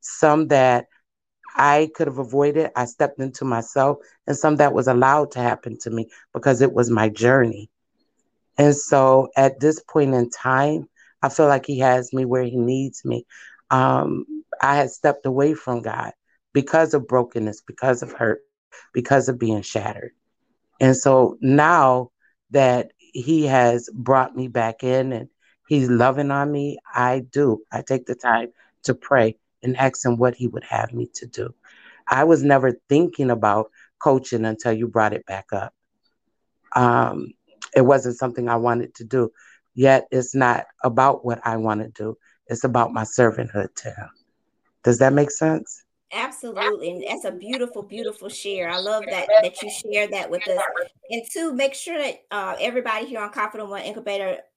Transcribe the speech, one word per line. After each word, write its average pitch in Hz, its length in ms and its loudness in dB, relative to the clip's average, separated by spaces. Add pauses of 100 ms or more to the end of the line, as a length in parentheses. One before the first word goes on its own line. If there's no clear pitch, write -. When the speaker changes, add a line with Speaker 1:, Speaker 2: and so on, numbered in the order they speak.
Speaker 1:
some 151 480 2
that 131 380 4 (680)
I 147 400 4
could 156 120 -2
have 131 100 -6
avoided, 143 580 0
I 127 80 0
stepped 135 360 -4
into 135 260 -8
myself, 131 540 -2 (280)
and 143 80 -2
some 151 220 0
that 143 160 4
was 127 160 0
allowed 139 420 2
to 127 80 -8
happen 117 400 -4
to 120 100 -12
me 113 200 -6 (240)
because 127 280 2
it 135 120 4
was 120 160 2
my 110 180 2
journey. 113 640 0 (880)
And 143 180 6
so 131 600 4
at 135 240 2
this 151 260 0
point 139 260 0
in 120 160 0
time, 139 600 -2 (320)
I 131 80 0
feel 151 180 2
like 139 180 2
he 139 140 -6
has 127 340 2
me 131 120 -2
where 127 180 -2
he 123 140 -4
needs 131 480 -4
me. 123 200 -6 (460)
Um, 131 540 0 (360)
I 139 140 2
had 143 160 0
stepped - 340 -2
away 139 280 0
from 123 280 -6
God 110 300 -8 (400)
because 156 420 2
of 127 140 -2
brokenness, 120 540 -2
because 123 420 -4
of 120 80 -14
hurt, 110 300 -2 (520)
because 123 360 2
of 123 100 -6
being 107 220 -2
shattered. 107 500 -8 (680)
And 131 140 6
so 131 440 4
now 135 720 4 (400)
that 123 460 2
he 151 480 -2
has 123 480 2
brought 127 420 0
me 127 140 -8
back 113 340 -4
in 131 300 -2
and 117 160 -10 (380)
he's 135 220 2
loving 135 400 2
on 143 220 -2
me, 143 260 -6 (160)
I 127 380 0
do. 131 400 0
I 123 100 -6
take 131 240 -4
the 123 100 -8
time 120 340 0 (340)
to 131 100 -2
pray 113 420 0 (280)
and 127 140 -4
ask 135 280 -2
him 120 120 0
what 120 180 0
he 123 120 -6
would - 160 -8
have 117 300 -6
me 120 220 -8
to - 100 -16
do. - 280 -12 (540)
I 135 160 2
was 160 200 4
never 131 440 4
thinking 143 440 2
about 110 400 0 (260)
coaching 131 480 0
until 110 280 -2
you 113 140 -4
brought 107 260 0
it - 120 -10
back 95 260 -12
up. 98 220 -8 (1000)
Um, 123 580 2 (420)
it 135 60 6
wasn't 127 360 4
something 123 300 -6
I 117 100 0
wanted 120 380 -2
to - 80 -16
do. 113 280 -2 (420)
Yet 135 380 4
it's 131 220 -4
not 123 340 0 (160)
about 131 420 2
what 117 180 -4
I 113 140 -4
want 110 240 -4
to 113 80 -12
do. 110 280 -10 (300)
It's 120 160 -6
about 120 300 0
my 113 100 -4
servanthood 110 720 -2
to - 140 -14
him. 107 200 -16 (760)
Does 120 160 4
that 135 140 4
make 147 180 2
sense? - 520 -4 (320)
Speaker 2:
Absolutely. 214 760 -8
And 180 160 -14
that's - 180 -10
a - 60 -6
beautiful, 226 520 -10
beautiful 202 460 -12
share. 185 400 -8
I 175 80 -6
love 208 320 -4
that, 190 180 -6 (160)
that - 180 -6
you 208 80 -10
shared 208 440 -4
that 190 160 -8
with 175 180 -6
us. 190 140 -2 (480)
And 233 200 -8
two, 330 220 -6
make 269 220 -2
sure 339 240 -10
that, 285 340 -8
uh, 190 280 -8
everybody 233 460 -4
here 233 140 -12
on 208 120 -10
Confident 214 380 -8
Woman 196 160 -12
Incubator 202 520 -8 (200)